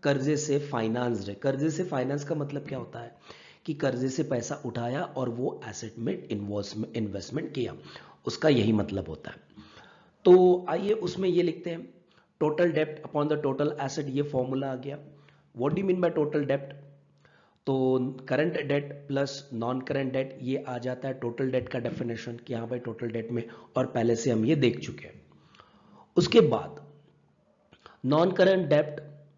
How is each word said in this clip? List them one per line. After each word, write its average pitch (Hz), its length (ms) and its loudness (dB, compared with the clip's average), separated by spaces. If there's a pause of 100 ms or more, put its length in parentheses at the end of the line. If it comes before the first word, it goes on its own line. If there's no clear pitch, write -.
कर्जे 139 340 2
से 143 220 0
फाइनेंस्ड 117 680 -2
है। 101 60 -8
कर्जे 139 360 0
से 175 140 -4
फाइनेंस 139 400 -2
का 170 100 -4
मतलब 143 320 -4
क्या 135 120 -8
होता 117 220 -12
है 117 160 -16 (500)
कि 156 80 -2
कर्जे 131 340 0
से 131 140 -2
पैसा 139 440 -4
उठाया 120 360 -4
और 131 280 -4
वो 120 380 -4
एसेट 107 300 -12
में 123 140 -2 (160)
इन्वेस्टमेंट, 104 680 -4
इन्वेस्टमेंट 110 580 -4
किया, 123 200 -4 (520)
उसका - 220 0
यही 113 240 6
मतलब 98 360 0
होता - 220 -10
है। - 120 -18 (840)
तो 180 440 10
आइए 196 240 0 (160)
उसमें 185 200 -2
ये 170 140 4
लिखते 175 280 -2
हैं 165 220 -10 (480)
total 160 360 2
debt 156 300 -2
upon 147 260 0
the 147 100 0
total 147 380 0
asset, 139 280 -4
ये 135 140 -2
फॉर्मूला 135 500 -2
आ - 40 -4
गया। 139 220 -10 (560)
What 127 200 0
do 190 80 0
you 190 80 0
mean 180 140 2
by 165 140 2
total 147 300 0
debt? 139 240 -2 (960)
तो 135 80 2 (540)
करंट 156 280 0 (120)
डेट 143 240 0 (160)
प्लस 139 440 -4
नॉन 120 280 -2
करंट 135 320 -2
डेट, 135 300 -4
ये 135 260 -2
आ 127 100 -6
जाता 127 300 -6
है 131 120 -4
टोटल 127 300 -2
डेट 123 180 -2
का 127 100 -4
डेफिनेशन 117 580 -6 (100)
कि 123 80 -6
हाँ 113 140 -4
भाई 123 100 -4
टोटल 117 320 -6
डेट 113 220 -6
में, 117 100 -2 (340)
और 127 100 2
पहले 117 300 2
से 127 140 0
हम 110 140 4
ये 151 120 4
देख 127 240 4
चुके - 260 -10
हैं। - 160 -20 (960)
उसके 220 240 6
बाद 123 400 2 (1200)
नॉन 160 280 4
करंट 185 360 4
डेट 147 320 2 (380)